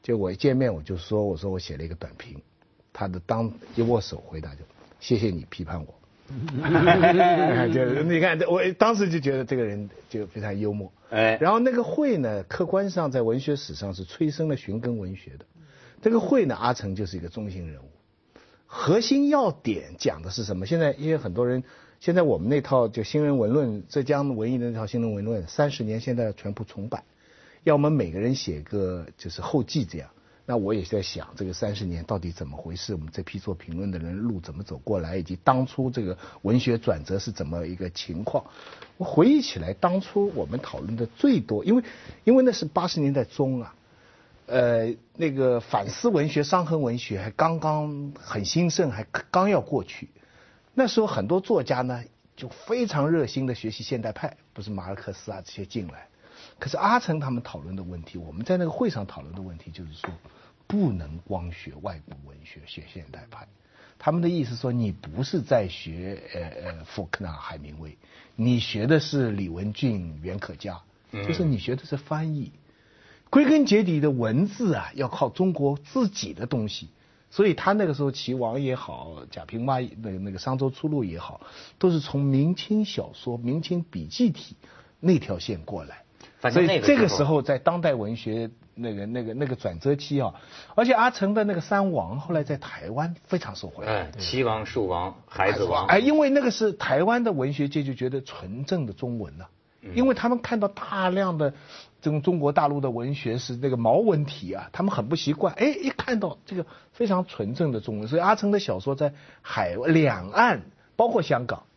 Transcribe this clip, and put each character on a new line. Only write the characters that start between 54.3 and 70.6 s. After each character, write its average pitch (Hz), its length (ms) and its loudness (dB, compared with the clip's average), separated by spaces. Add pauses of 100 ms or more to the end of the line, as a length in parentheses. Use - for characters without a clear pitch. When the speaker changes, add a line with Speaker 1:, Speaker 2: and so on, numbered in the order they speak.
Speaker 1:
不 107 80 -12
是 101 80 -10
马 95 160 -8
尔 95 80 -8
克 95 180 -10
斯 - 180 -14
啊 95 140 -10
这 - 80 -20
些 98 140 -10
进 98 220 -6
来。 - 200 -18 (500)
可 - 100 -8
是 - 80 -4
阿 226 220 2
城 156 220 -2
他 139 100 -4
们 120 120 -4
讨 - 160 -14
论 85 180 -10
的 95 60 -8
问 87 200 -10
题， - 140 -16
我 80 160 -12
们 90 100 -10
在 180 140 0
那 180 80 0
个 160 60 -2
会 247 180 -2
上 110 180 -4
讨 - 140 -14
论 73 140 -14
的 95 80 -10
问 90 160 -12
题 82 120 -18
就 85 140 -14
是 78 80 -16
说， - 180 -12 (560)
不 190 240 2
能 82 340 -6
光 85 280 -6
学 78 200 -14 (100)
外 87 240 -8
国 76 100 -18 (100)
文 71 180 -20
学， - 220 -20
学 - 160 -16 (100)
现 85 200 -14
代 58 180 -18
派。 - 160 -18 (500)
他 - 140 0
们 170 100 2
的 170 80 2
意 170 140 0
思 117 140 -4
说， 123 160 -2
你 117 180 0
不 85 320 -6
是 131 180 -2
在 113 280 2
学， 87 520 -10 (140)
呃， 87 60 -6 (300)
呃， 80 140 -12
福 90 280 -8
克 - 120 -8
纳、 85 80 -8
海 78 260 -12
明 73 200 -14
威， 78 180 -16 (380)
你 120 240 2
学 110 300 -2
的 156 100 6
是 143 320 0
李 98 180 -4
文 92 240 -4
俊、 92 480 -2
袁 92 180 -6
可 95 160 -10
嘉， 92 260 -10 (320)